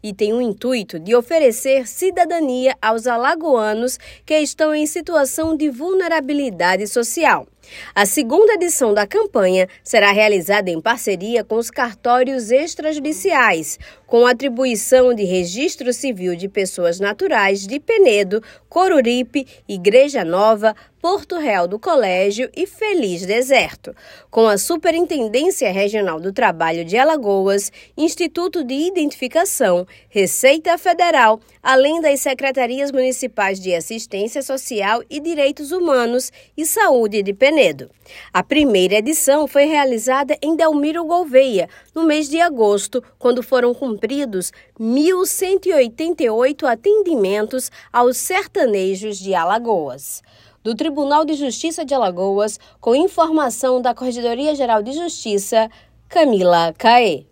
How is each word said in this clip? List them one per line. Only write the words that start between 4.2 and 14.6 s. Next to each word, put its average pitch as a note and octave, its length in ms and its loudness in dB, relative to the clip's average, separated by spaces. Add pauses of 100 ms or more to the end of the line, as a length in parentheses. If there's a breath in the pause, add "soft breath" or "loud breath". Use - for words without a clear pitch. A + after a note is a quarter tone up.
que D#4 140 2
estão D#4 340 0
em D4+ 140 0
situação D#4+ 720 -2
de D4+ 120 0
vulnerabilidade C#4 1160 -2
social. A#3 580 0 (480 loud breath)
A G3+ 140 2
segunda D4+ 460 2
edição D#4+ 420 0
da G#3 140 0
campanha F#3+ 580 2 (160 loud breath)
será G3+ 300 2
realizada G3+ 580 2
em E3 100 -4
parceria A3 640 -2
com G#3+ 140 -4
os A#3 120 -2
cartórios B3 840 -2
extrajudiciais, D4 1200 0 (300 loud breath)
com A#3 180 4
atribuição B3+ 880 2